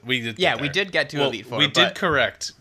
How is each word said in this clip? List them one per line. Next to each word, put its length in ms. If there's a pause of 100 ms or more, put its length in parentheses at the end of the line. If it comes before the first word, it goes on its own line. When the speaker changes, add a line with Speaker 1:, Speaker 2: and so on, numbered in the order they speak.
Speaker 1:
we 160
did 180
Speaker 2:
Yeah, 140
Speaker 1:
get 80
Speaker 2:
we 80
Speaker 1:
there. 40 (120)
Speaker 2:
did 80
get 180
to 100
Speaker 1:
Well, 80
Speaker 2:
Elite 180
Four, 100
Speaker 1:
we 120
did 60
Speaker 2:
but 200
Speaker 1:
correct 680